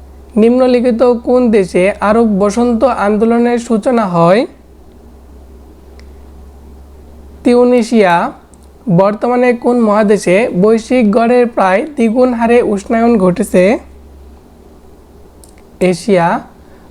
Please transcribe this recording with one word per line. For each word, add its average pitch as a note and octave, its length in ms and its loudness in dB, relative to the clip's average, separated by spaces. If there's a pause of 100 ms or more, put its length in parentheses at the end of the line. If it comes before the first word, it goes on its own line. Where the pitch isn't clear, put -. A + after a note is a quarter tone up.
(420)
নিম্নলিখিত B3 600 2 (260)
কোন B3 140 2 (100)
দেশে F3+ 320 0 (260)
আরব A3+ 180 2 (140)
বসন্ত A3+ 400 0 (240)
আন্দোলনের A#3 640 0
সূচনা A#3 380 -2 (100)
হয়? F3 260 2 (3000)
তিউনিসিয়া। A#3+ 720 2 (840)
বর্তমানে B3 480 0 (140)
কোন B3 140 0 (100)
মহাদেশে G3+ 500 0 (260)
বৈশ্বিক A3+ 480 0
গড়ের A#3+ 340 2 (100)
প্রায় F#3+ 260 0 (140)
দ্বিগুণ A#3+ 380 0
হারে A#3 240 0 (160)
উষ্ণায়ন A#3 400 -2 (100)
ঘটেছে? F#3 400 0 (2250)
এশিয়া। F3+ 480 0 (640)